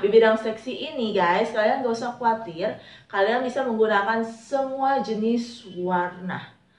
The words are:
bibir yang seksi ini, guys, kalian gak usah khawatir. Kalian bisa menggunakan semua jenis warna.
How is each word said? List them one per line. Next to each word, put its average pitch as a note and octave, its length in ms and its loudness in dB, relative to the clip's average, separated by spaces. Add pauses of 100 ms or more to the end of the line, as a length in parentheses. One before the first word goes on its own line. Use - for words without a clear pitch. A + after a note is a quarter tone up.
bibir A3 160 8
yang A3 160 6
seksi B3+ 560 -8
ini, A3 240 -2
guys, F3+ 320 2
kalian A#3+ 320 2
gak A3+ 160 -2
usah A#3+ 160 -6
khawatir. A3+ 640 -2 (320)
Kalian G#3+ 320 2
bisa B3+ 240 -4
menggunakan A3 560 2
semua C4+ 800 -2
jenis A3 720 -2
warna. F3+ 800 -4 (260)